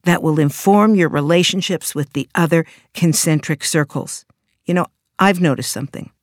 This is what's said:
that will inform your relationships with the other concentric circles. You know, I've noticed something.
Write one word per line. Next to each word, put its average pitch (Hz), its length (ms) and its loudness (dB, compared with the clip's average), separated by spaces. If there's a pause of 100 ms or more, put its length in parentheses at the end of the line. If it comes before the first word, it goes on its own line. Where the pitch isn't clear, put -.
that 175 180 2
will 156 160 0
inform 202 560 4
your 170 140 2
relationships 170 880 -2
with 143 160 -6
the 135 240 -6
other 165 280 0 (300)
concentric 156 720 0
circles. - 600 -4 (400)
You 175 100 -2
know, 180 120 0 (320)
I've 190 220 2
noticed 143 320 0
something. - 380 -12 (120)